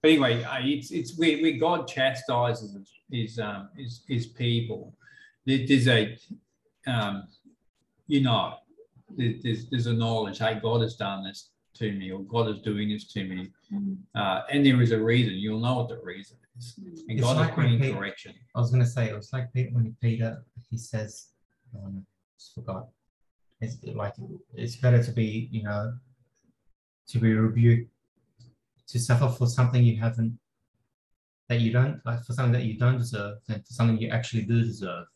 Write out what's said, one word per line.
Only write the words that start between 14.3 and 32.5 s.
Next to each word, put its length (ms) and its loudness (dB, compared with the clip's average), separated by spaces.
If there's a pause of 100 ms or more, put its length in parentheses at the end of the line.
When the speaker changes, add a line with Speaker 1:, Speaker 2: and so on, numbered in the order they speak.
Speaker 1:
and 140 4
there 160 8
is 100 4
a 80 2
reason. 360 2
You'll 240 -4
know 180 0
what 120 -4
the 140 -10
reason 340 -16 (200)
is. 240 -16
Speaker 2:
Mm. 60 -16
Speaker 1:
And 320 -6
Speaker 3:
It's 20 2
Speaker 1:
God 160 2
Speaker 3:
like 140 2
Speaker 1:
is 60 -4
Speaker 3:
when 100 2
Speaker 1:
bringing 140 4
Speaker 3:
Pe-, 120 0
Speaker 1:
correction. 400 -8 (220)
Speaker 3:
I 40 0
was 120 2
gonna 140 4
say, 240 -2
it 60 -6
was 160 -12
like 220 -6
Pe-, 180 -2
when 300 0
Peter, 420 -2 (280)
he 60 -6
says, 500 -10 (480)
oh, 80 -14
no, 160 -10
I 20 -12 (380)
just 160 -20
forgot. 320 -10 (760)
It's 160 -6 (180)
like, 180 -6 (420)
it's 200 -8
better 260 6
to 100 -2
be, 400 -2
you 120 -6
know, 300 -4 (1120)
to 120 -2
be 140 4
rebuked, 560 4 (1000)
to 120 -4
suffer 300 4
for 180 0
something 360 4
you 160 6
haven't, 380 -2 (1120)
that 120 2
you 100 2
don't, 340 2
like, 200 -4
for 80 -8
something 200 2